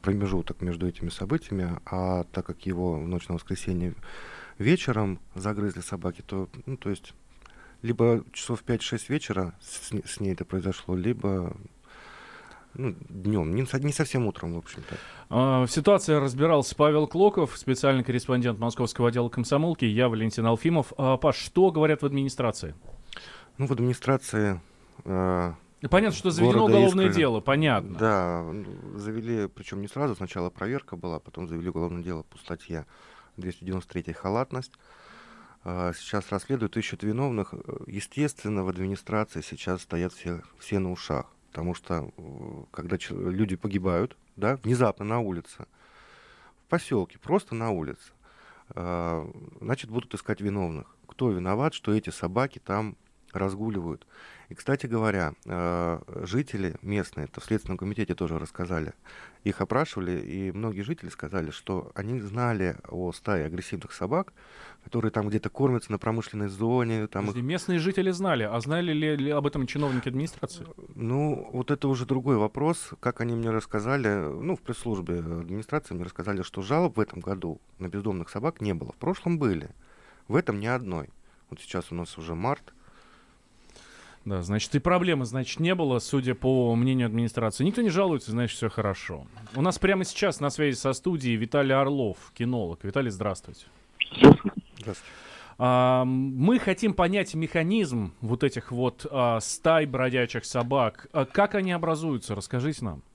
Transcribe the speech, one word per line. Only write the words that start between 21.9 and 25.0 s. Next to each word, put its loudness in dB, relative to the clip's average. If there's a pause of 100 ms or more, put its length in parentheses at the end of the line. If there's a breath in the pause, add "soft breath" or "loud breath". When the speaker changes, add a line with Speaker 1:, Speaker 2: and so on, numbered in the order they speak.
Speaker 2:
в 2
администрации? 0 (840 loud breath)
Speaker 1:
Ну, 0
в 2
администрации, 2 (440 soft breath)